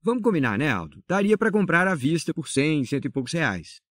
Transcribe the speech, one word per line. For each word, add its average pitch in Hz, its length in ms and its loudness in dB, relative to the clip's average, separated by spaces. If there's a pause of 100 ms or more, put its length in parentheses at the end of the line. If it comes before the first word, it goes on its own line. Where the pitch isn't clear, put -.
vamos 220 200 0
combinar, 139 340 2
né, 147 120 0
Aldo? 85 380 -4
Daria 202 300 2
pra 220 140 0
comprar 185 360 2
à 190 80 0
vista 156 380 -2
por 156 160 -8
cem, 147 340 0
cento 139 220 -4
e 131 40 -4
poucos 127 220 -6
reais. 113 480 -4 (120)